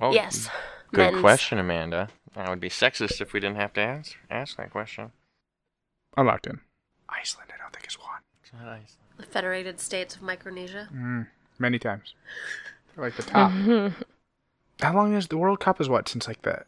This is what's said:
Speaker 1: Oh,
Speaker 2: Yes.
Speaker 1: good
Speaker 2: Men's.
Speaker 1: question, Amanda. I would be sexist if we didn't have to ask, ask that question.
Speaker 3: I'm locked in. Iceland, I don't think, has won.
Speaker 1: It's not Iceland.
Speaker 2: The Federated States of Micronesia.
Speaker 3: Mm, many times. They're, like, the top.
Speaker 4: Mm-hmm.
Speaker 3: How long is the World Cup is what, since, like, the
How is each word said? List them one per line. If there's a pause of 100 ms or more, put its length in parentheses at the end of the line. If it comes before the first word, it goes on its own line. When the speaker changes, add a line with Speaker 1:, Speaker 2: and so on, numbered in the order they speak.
Speaker 1:
Oh,
Speaker 2:
Yes. (440)
Speaker 1:
good
Speaker 2:
Men's.
Speaker 1:
question,
Amanda. (280)
I
would
be
sexist
if
we
didn't
have
to
ask, (140)
ask
that
question. (1040)
Speaker 3:
I'm
locked
in. (480)
Iceland,
I
don't
think,
has
won. (220)
Speaker 1:
It's
not
Iceland. (300)
Speaker 2:
The
Federated
States
of
Micronesia.
Speaker 3:
Mm, (320)
many
times. (800)
They're,
like,
the
top.
Speaker 4:
Mm-hmm. (800)
Speaker 3:
How
long
is
the
World
Cup
is
what,
since,
like,
the